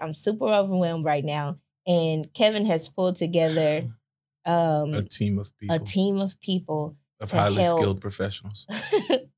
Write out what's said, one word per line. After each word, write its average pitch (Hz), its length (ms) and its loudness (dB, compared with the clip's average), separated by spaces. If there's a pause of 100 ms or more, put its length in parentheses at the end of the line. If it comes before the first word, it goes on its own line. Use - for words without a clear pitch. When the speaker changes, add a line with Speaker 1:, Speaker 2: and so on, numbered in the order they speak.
Speaker 1:
I'm 160 100 -6
super 214 340 -2
overwhelmed 185 580 0
right 147 200 0
now, 147 340 -4 (280)
and 160 480 0
Kevin 214 320 2
has 165 220 0
pulled 185 280 0
together, 160 720 2 (560)
um, 156 500 2
Speaker 2:
A 104 100 -2
team 101 340 -2
of 104 80 -6
Speaker 1:
a - 140 -18
Speaker 2:
people. 160 260 0
Speaker 1:
team 196 320 2
of 196 220 -6
people 160 560 -4 (240)
Speaker 2:
Of 110 100 -6
Speaker 1:
to 175 60 0
Speaker 2:
highly 104 260 4
Speaker 1:
help 170 160 4
Speaker 2:
skilled 98 220 2
professionals. 101 680 -6
Speaker 1:
<laughs> 220 60 -6 (600)